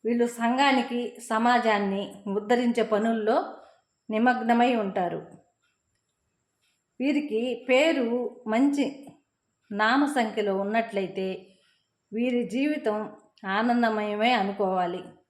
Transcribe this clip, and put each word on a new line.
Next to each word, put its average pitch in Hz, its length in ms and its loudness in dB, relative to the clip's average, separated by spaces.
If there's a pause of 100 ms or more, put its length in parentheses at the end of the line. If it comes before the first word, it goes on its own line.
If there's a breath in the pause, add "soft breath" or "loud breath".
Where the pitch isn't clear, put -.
వీళ్ళు 240 240 2
సంఘానికి, 240 720 0 (200)
సమాజాన్ని 220 840 2 (260)
ఉద్ధరించే 233 540 0
పనుల్లో 220 540 0 (720 loud breath)
నిమగ్నమై 233 680 2
ఉంటారు. 185 440 -2 (1800)
వీరికి 262 420 0 (220)
పేరు 269 440 2 (400)
మంచి 277 380 2 (840)
నామ 220 340 2
సంఖ్యలో 214 520 -2
ఉన్నట్లయితే 196 720 -4 (840 soft breath)
వీరి 240 320 0
జీవితం 254 540 -2 (480)
ఆనందమయమే 220 880 0
అనుకోవాలి. 190 680 -2 (280)